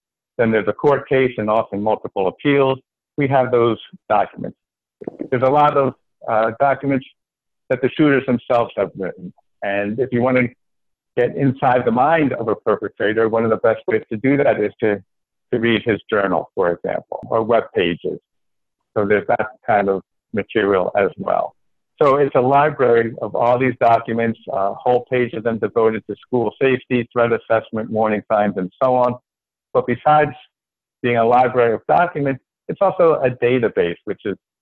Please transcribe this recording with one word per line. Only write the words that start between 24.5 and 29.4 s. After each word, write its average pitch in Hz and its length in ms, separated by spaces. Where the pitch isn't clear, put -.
a 101 220
whole 123 340
page 123 260
of 113 100
them 113 140
devoted 110 500
to 101 80
school 117 440
safety, 127 520
threat 120 200
assessment, 110 580
warning 107 400
signs, 104 260
and 90 160
so 131 140
on. 123 220